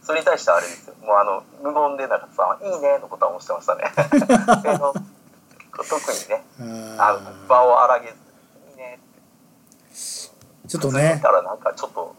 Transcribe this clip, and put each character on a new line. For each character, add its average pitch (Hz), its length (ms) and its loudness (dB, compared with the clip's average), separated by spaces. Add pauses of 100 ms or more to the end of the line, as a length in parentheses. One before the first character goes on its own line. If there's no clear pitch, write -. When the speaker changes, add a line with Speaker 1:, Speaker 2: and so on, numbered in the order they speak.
Speaker 1:
そ 156 100 -2
れ 160 80 0
に - 40 -2
対 170 140 4
し - 60 -8
て 90 60 2
あ 87 100 4
れ - 0 -
で 87 100 -8
す - 160 -18
よ。 - 140 -20
も 110 120 0
う、 101 40 6
あ 101 80 6
の、 98 180 -4 (180)
無 143 120 -6
言 143 240 0
で 135 100 -6
永 113 120 -2
田 - 140 -14
さ 95 120 0
ん - 40 0
は、 - 140 -2
「い 190 140 -4
い - 20 -8
ね」 143 240 2
の - 40 -18
ボ 92 100 -14
タ 92 80 0
ン 87 80 -2
を - 40 -10
押 87 40 -14
し - 60 -20
て 90 60 -4
ま 85 80 -8
し - 40 -14
た 90 100 -2
ね。 - 160 -6
<laughs> 233 800 2
あ 151 60 0
の、 143 160 -2 (800)
特 - 400 -6
に - 160 -10
ね、 110 160 -4 (140)
Speaker 2:
あ 123 40 -14
ー。 110 400 -6
Speaker 1:
あ 104 100 4
の、 98 340 -10
場 127 180 6
を 123 180 6
荒 123 160 4
げ 117 100 -12
ず、 113 40 -18 (580)
「い - 40 -20
い - 20 -20
ね」 127 220 -20 (920)
っ - 20 -20 (720)
て。 - 40 -20
Speaker 2:
ち 175 100 -8
ょ - 20 -4
っ - 40 -6
と 135 80 -2
ね。 - 20 -4
Speaker 1:
普 139 60 0
通 - 20 4
に 156 80 6
言 160 80 2
っ 147 40 -6
た - 80 4
ら、 92 120 4
な 92 140 -8
ん - 20 -18
か、 - 160 -4
ち - 100 -12
ょ - 40 -10
っ - 40 -12
と 85 280 -10